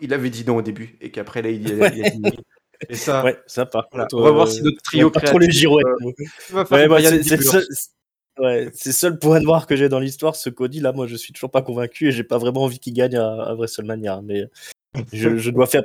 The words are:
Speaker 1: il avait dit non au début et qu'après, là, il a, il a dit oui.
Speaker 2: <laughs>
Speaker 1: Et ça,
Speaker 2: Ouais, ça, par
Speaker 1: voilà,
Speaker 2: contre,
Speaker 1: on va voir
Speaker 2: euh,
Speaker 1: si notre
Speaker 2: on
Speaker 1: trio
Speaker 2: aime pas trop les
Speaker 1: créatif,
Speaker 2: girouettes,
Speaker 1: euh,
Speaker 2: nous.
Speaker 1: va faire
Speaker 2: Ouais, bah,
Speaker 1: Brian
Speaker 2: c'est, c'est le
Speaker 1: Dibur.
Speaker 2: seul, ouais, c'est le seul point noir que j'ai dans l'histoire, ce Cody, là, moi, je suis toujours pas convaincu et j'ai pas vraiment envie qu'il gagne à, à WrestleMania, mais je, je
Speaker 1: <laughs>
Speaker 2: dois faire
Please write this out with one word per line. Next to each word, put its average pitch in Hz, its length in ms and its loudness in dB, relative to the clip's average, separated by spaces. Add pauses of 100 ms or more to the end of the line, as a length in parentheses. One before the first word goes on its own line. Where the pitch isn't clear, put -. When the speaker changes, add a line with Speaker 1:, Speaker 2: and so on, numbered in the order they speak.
Speaker 1:
il 139 140 -4
avait 127 160 -2
dit 113 160 -10
non 120 100 2
au 113 60 0
début 110 400 -10
et 127 80 -14
qu'après, 110 320 -8
là, 113 80 -4
il 107 160 -6 (160)
a, 202 120 6
il 107 120 -4
a 202 40 2
dit 110 140 -6
oui. 190 80 0
Speaker 2:
<laughs> - 560 -20
Speaker 1:
Et 120 80 -12
ça, 135 260 -2
Speaker 2:
Ouais, 127 240 0
ça, 123 200 -6
par 113 260 -4
Speaker 1:
voilà, 120 140 -6
Speaker 2:
contre, 123 100 -8
Speaker 1:
on 113 80 4
va 151 80 8
voir 147 140 4
Speaker 2:
euh, 113 40 0
Speaker 1:
si 110 120 -4
notre 147 160 0
Speaker 2:
on - 40 -20
Speaker 1:
trio 156 260 4
Speaker 2:
aime 156 40 2
pas 160 80 0
trop 143 180 4
les 175 80 6
Speaker 1:
créatif, 147 140 2
Speaker 2:
girouettes, 147 260 6
Speaker 1:
euh, 127 140 0
Speaker 2:
nous. 123 120 -8 (380)
Speaker 1:
va 185 140 -2
faire - 140 4
Speaker 2:
Ouais, 151 100 8
bah, 160 60 6
Speaker 1:
Brian 156 160 6
Speaker 2:
c'est, 160 120 4
c'est 147 140 -2
le 143 60 -2
Speaker 1:
Dibur. 135 100 2
Speaker 2:
seul, 190 120 4 (760)
ouais, 123 340 -2
c'est - 180 -12
le 127 40 -2
seul 170 240 0
point 156 220 6
noir 156 260 2
que 143 100 0
j'ai 139 140 4
dans 131 80 0
l'histoire, 135 380 -4
ce - 120 -10
Cody, 127 320 -6
là, 131 120 0
moi, 131 140 -6
je 117 100 -12
suis - 180 -14
toujours 131 160 -10
pas 131 100 0
convaincu 123 480 -4
et 135 40 2
j'ai 117 120 -6
pas 120 140 -2
vraiment 123 240 -4
envie 127 160 -4
qu'il 123 160 -12
gagne 123 220 0
à, 110 140 -2
à 113 240 -8
WrestleMania, 110 680 -8
mais 101 200 -6 (680)
je, 113 240 -2
je 113 140 -4
Speaker 1:
<laughs> - 0 -
Speaker 2:
dois 123 160 2
faire 135 180 0